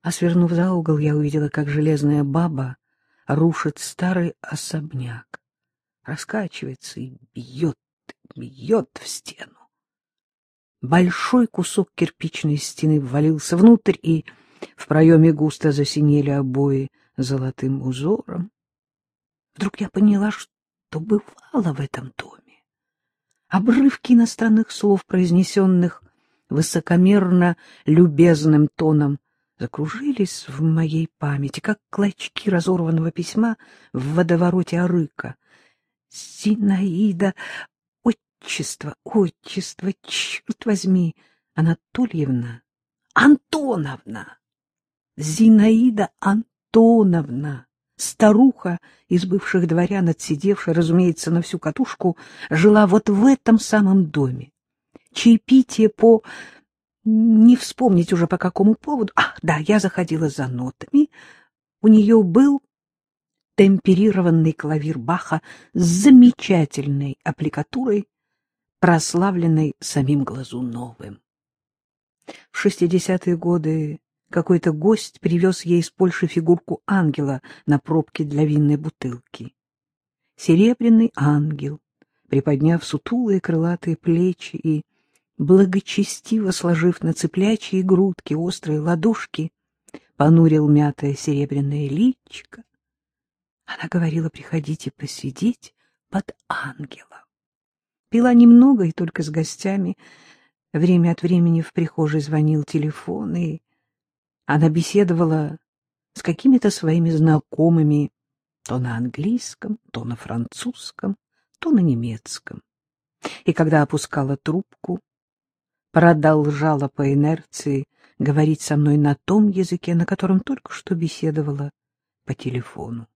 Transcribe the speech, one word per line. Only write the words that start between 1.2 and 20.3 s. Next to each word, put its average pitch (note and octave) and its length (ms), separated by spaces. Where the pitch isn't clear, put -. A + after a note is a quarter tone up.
как D3 180
железная D3 560
баба C#3 540
рушит D#3 520
старый F3+ 640
особняк, C3 1000
раскачивается - 960
и B2+ 160
бьет, B2+ 420
бьет C3 580
в - 140
стену. - 500
Большой F3+ 680
кусок - 480
кирпичной D#3 640
стены D#3 440
ввалился D3 560
внутрь, G#3+ 440
и D#3+ 220
в - 100
проеме D#3+ 460
густо D3+ 400
засинели C#3+ 560
обои C3+ 600
золотым C3 640
узором. E3 720
Вдруг - 260
я G3 80
поняла, G#3 420